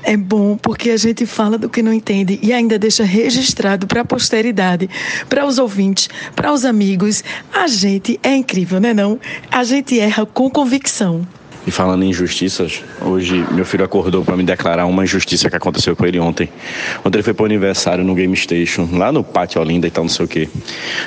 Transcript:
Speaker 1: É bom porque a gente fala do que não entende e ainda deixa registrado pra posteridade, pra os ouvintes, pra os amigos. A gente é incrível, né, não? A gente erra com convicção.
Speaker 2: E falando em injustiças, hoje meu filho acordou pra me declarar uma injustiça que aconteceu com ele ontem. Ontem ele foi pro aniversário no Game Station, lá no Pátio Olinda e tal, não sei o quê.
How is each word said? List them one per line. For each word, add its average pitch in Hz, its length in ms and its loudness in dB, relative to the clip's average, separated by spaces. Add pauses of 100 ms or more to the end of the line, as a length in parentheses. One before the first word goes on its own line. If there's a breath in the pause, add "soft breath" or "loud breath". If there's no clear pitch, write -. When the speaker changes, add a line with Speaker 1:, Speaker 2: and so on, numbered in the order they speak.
Speaker 1:
É 214 120 2
bom 202 420 2
porque 233 320 -4
a 226 80 2
gente 226 280 0
fala 214 320 0
do 226 120 -4
que 233 120 -2
não 220 120 2
entende 202 480 0
e 214 120 2
ainda 226 260 2
deixa 214 240 2
registrado 208 840 0
pra 240 180 0
posteridade, 202 840 0 (380 loud breath)
pra 285 180 2
os 269 120 2
ouvintes, 196 520 0 (260 loud breath)
pra - 180 0
os 254 120 2
amigos. 208 580 2 (300 loud breath)
A 359 140 0
gente 196 560 0
é 269 120 4
incrível, 185 440 0
né, 233 140 4
não? 208 260 2 (320 loud breath)
A 247 120 0
gente 254 360 2
erra 214 260 2
com 254 240 0
convicção. 233 800 0 (400)
Speaker 2:
E - 40 -4
falando 92 320 2
em 95 80 2
injustiças, 87 680 -2 (200)
hoje 90 500 0
meu 90 140 2
filho 98 180 0
acordou 92 400 0
pra 90 140 0
me 90 60 2
declarar 87 420 0
uma 92 180 2
injustiça 95 460 0
que - 80 -6
aconteceu 82 400 -2
com - 80 2
ele 90 120 0
ontem. 82 300 0 (560 loud breath)
Ontem 98 140 2
ele 104 60 2
foi 110 100 0
pro 113 100 0
aniversário 95 640 0
no 92 100 2
Game 92 220 2
Station, 85 560 0
lá 92 180 2
no 147 100 2
Pátio 87 380 -2
Olinda 82 260 0
e 82 60 0
tal, 82 140 -2
não 82 40 -2
sei 85 160 -2
o 80 40 -4
quê. 78 180 -2 (600 loud breath)